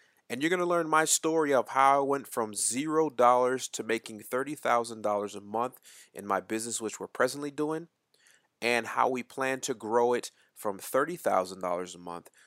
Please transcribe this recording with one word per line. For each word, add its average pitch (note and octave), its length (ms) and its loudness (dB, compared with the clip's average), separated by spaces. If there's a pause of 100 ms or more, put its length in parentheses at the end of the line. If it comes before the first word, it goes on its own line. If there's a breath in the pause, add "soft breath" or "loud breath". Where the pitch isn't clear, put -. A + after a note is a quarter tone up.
(300 soft breath)
And B2 120 -6
you're D#3+ 80 2
gonna F3+ 160 0
learn E3+ 240 0
my D#3 160 6
story D#3+ 480 2
of A#2+ 160 4
how C3+ 320 6
I - 20 2
went C3+ 240 -2
from G#2+ 260 -4
zero D3+ 560 0
dollars B2 600 4
to - 120 -8
making A2+ 380 -4
thirty C#3 360 -6
thousand A#2 460 -2
dollars G#2 340 -2
a G2+ 40 -12
month A2 400 -4 (340 loud breath)
in G2+ 140 -12
my G2 140 0
business, A2 400 -6
which A2 180 -6
we're G2 80 -10
presently C#3 420 -2
doing, D3+ 380 -4 (760 soft breath)
and A#2 260 2
how A#2+ 200 2
we B2+ 160 -2
plan C3 380 -2
to C#3 120 -4
grow A#2 400 2
it - 180 -4 (220 soft breath)
from G2 260 -6
thirty D3+ 360 0
thousand F#2+ 460 0
dollars F2+ 340 -6
a - 20 -18
month F2 320 -12 (180 soft breath)